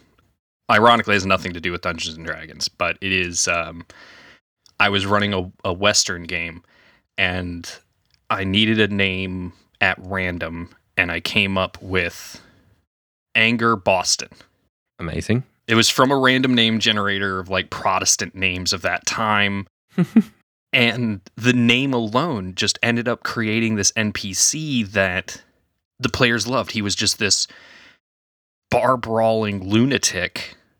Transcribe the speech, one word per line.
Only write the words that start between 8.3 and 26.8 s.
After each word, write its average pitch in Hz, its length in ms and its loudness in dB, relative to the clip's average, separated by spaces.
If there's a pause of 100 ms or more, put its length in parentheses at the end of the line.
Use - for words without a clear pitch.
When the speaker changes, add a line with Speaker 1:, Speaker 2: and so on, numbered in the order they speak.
Speaker 1:
needed 107 340 2
a 107 160 4
name 92 600 -2 (260)
at 95 180 2
random, 87 720 -6 (240)
and 87 140 0
I 85 80 -4
came 98 380 0
up 92 240 -2
with 90 640 -6 (920)
Anger 113 400 2
Boston. 92 540 0 (680)
Speaker 2:
Amazing. 87 460 -4 (220)
Speaker 1:
It 117 80 2
was 113 140 4
from 135 220 4
a 139 80 2
random 131 360 4
name 113 240 4
generator 101 600 0
of, 90 100 -10
like, 95 220 -2
Protestant 95 640 0
names 90 400 -2
of 90 80 -8
that 90 240 -2
time. 101 600 0 (300)
Speaker 2:
<laughs> 175 100 2 (680)
Speaker 1:
And 117 480 2 (140)
the 120 180 2
name 123 400 4
alone 113 600 -2
just - 260 -2
ended 117 280 0
up 117 160 -4
creating 110 500 -2
this 101 220 0
N 107 160 0
P 95 200 -8
C 143 520 -2
that 95 580 -2 (560)
the 123 100 -2
players 117 380 0
loved. 120 240 -2
He 110 100 -2